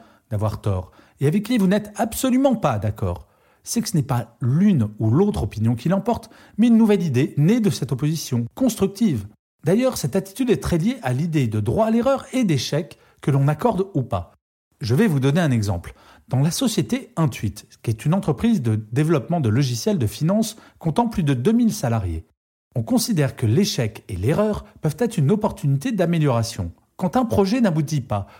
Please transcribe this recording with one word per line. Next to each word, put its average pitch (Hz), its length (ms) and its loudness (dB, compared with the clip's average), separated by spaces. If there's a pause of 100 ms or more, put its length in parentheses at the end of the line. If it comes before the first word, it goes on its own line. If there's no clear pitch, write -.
(300)
d'avoir 107 320 -4
tort, 92 300 -4 (280)
et 135 60 2
avec 190 180 2
qui 247 140 0
vous 190 80 4
n'êtes 208 300 0
absolument 254 600 2
pas 127 220 0
d'accord, 98 500 -4 (360)
c'est - 180 -4
que - 80 -6
ce - 80 0
n'est 143 60 2
pas 120 360 -4
l'une 143 500 2 (100)
ou 113 100 2
l'autre 190 320 2
opinion 110 320 0
qui 120 160 -4
l'emporte, 196 400 -2 (300)
mais 233 80 6
une 233 100 6
nouvelle 214 240 4
idée 143 360 0
née 185 220 4
de 185 120 2
cette - 200 -6
opposition, 143 640 -2
constructive. 196 720 0 (380)
D'ailleurs, 240 340 2
cette - 180 -4
attitude 226 360 -2
est - 100 2
très - 160 0
liée 226 240 0
à 127 100 -2
l'idée 147 360 0
de 107 120 -2
droit 156 280 0
à 226 40 0
l'erreur 254 420 0
et 254 100 2
d'échec 151 560 -2 (200)
que - 120 -2
l'on 139 160 2
accorde 185 480 0
ou 135 80 0
pas. 92 300 -6 (460)
Je 113 160 -2
vais 220 120 4
vous 147 120 2
donner 143 220 2
un 151 100 2
exemple. 101 420 -2 (340)
Dans 123 120 -2
la 147 100 2
société 226 680 -2
Intuit, - 500 -2 (160)
qui 117 80 -2
est 110 140 -6
une 151 80 2
entreprise 202 480 0
de 113 140 0 (180)
développement 156 480 0
de 117 80 0
logiciels 135 500 0
de 110 80 0
finance 202 480 -2 (240)
comptant 226 300 0
plus 214 140 -2
de 143 100 2
deux 131 180 0
mille 233 220 2
salariés, 95 520 -4 (500)
on 117 80 -2
considère 175 520 0
que - 100 -2
l'échec 120 600 0
et 104 80 -8
l'erreur 165 480 0 (180)
peuvent 147 160 -2
être 233 200 -2
une 143 120 2
opportunité 196 640 0
d'amélioration. 147 800 0 (240)
Quand - 220 -2
un 254 80 2
projet 202 340 2
n'aboutit 156 420 0
pas 104 260 -4 (120)